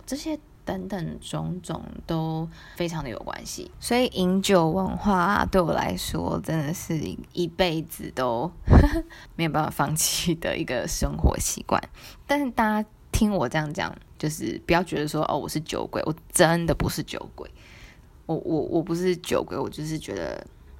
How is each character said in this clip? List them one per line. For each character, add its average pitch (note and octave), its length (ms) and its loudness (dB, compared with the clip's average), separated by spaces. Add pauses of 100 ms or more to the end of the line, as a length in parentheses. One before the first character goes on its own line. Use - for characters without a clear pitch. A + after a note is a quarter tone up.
这 C4 100 -8
些 D4+ 240 -4 (240)
等 F#3+ 240 -6
等 E3 320 -6
种 D#3+ 420 -6
种 - 220 -8 (240)
都 D#3+ 400 -2 (300)
非 F3 100 0
常 E3 160 -4
的 C3 60 -6
有 - 100 -8
关 - 260 -10
系。 - 240 -10 (120)
所 A#3+ 160 2
以 B3+ 160 4
饮 F#3 280 2
酒 F3 280 6
文 F#3 260 0
化 F#3 240 4
啊， G3 260 2
对 G3 140 2
我 D#3+ 140 4
来 - 240 0
说 E3+ 440 -2
真 D#3+ 240 -2
的 D#3 80 -2
是 E3+ 240 -4 (360)
一 F3 120 -2
辈 E3 360 0
子 - 340 -10
都 B2 340 0 (460)
<laughs> - 400 -8
没 E3 80 0
有 D#3+ 60 2
办 D3+ 120 2
法 - 80 0
放 C#3+ 240 0
弃 - 420 0
的 - 220 -2
一 E3 60 -2
个 B2 240 -2
生 D3 300 -2
活 - 200 4
习 - 300 -4
惯。 - 160 2 (420)
但 C#4+ 140 2
是 C4+ 120 0
大 G#3+ 300 2
家 G#3+ 80 -6 (220)
听 G#3 220 2
我 D3 160 2
这 D#3 80 0
样 D3+ 160 -2
讲， - 200 -4 (240)
就 D#3 120 -2
是 B2+ 360 -6
不 - 60 2
要 E3+ 100 6
觉 E3 140 -4
得 D3+ 120 -2
说 D3+ 220 -2
，“哦， D3 80 0
我 G#2 120 -6
是 D#3 100 -4
酒 A1+ 260 -4
鬼”， - 220 -4
我 D#3 80 0 (160)
真 E3+ 340 6
的 D#3 80 4
不 - 160 0
是 - 140 -4
酒 - 320 -10
鬼。 - 160 -14 (720)
我， E3 100 -2
我， D3+ 260 0
我 - 200 0
不 E3+ 140 -2
是 F3+ 220 2
酒 - 260 0
鬼， F#2 140 -8
我 C3 120 -4
就 - 140 -8
是 D#3 160 -4
觉 - 160 -10
得， D#2+ 320 -8 (320)